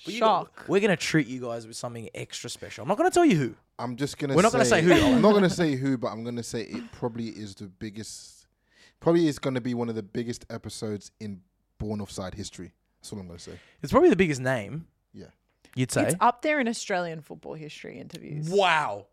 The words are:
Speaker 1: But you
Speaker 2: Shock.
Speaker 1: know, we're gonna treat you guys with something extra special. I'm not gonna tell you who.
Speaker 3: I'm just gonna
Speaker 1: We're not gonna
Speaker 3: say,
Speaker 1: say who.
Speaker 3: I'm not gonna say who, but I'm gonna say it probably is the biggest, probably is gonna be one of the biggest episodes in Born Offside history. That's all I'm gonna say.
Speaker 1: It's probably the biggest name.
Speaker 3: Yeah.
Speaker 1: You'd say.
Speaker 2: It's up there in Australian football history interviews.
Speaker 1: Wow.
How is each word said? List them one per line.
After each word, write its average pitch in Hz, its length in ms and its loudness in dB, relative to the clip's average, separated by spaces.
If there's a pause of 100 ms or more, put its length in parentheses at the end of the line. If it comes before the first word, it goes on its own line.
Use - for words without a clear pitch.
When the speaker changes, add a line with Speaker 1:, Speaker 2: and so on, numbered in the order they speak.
Speaker 1:
But 165 80 -8
you 220 60 -6
Speaker 2:
Shock. 208 400 2
Speaker 1:
know, - 100 -20
we're 196 140 2
gonna 208 120 4
treat 156 320 2
you 127 140 -10
guys 117 260 -8
with 113 100 -16
something 117 380 -12
extra - 360 -10
special. - 320 -14
I'm 123 60 -4
not 208 100 0
gonna 349 120 2
tell 349 140 4
you 240 120 6
who. 131 180 0 (240)
Speaker 3:
I'm 120 180 -6
just 139 220 -6
gonna 139 160 -2
Speaker 1:
We're 165 80 8
not 226 100 6
gonna 240 140 4
Speaker 3:
say, 196 160 4
Speaker 1:
say 175 180 8
who. 285 140 6
Speaker 3:
I'm 233 80 6
not 214 100 8
gonna 196 160 6
say 160 280 0
who, 135 200 0
but 117 120 -4
I'm 110 140 -8
gonna 120 200 -8
say 113 220 -8
it - 280 -12
probably 117 360 -6
is 101 260 -12
the 101 140 -14
biggest, - 760 -16 (540)
probably 170 260 4
is 143 120 -2
gonna 127 240 -2
be 123 100 -4
one 120 160 -2
of 113 60 -6
the 110 80 -4
biggest 117 480 -8
episodes 110 680 -10
in 101 220 -12 (380)
Born 104 240 -6
Offside 95 320 -10
history. 92 400 -14 (260)
That's - 100 -20
all 107 100 -12
I'm 90 60 -14
gonna 85 120 -16
say. - 200 -18 (240)
Speaker 1:
It's 139 80 -10
probably 311 200 8
the 220 60 6
biggest 151 260 2
name. 127 420 -4 (300)
Speaker 3:
Yeah. - 140 -20 (480)
Speaker 1:
You'd 123 160 -2
say. 117 160 2
Speaker 2:
It's 156 120 0
up 240 220 2
there 302 160 0
in 247 80 0
Australian 175 560 -4
football 156 320 -14
history 151 460 -14
interviews. - 500 -10
Speaker 1:
Wow. 156 640 4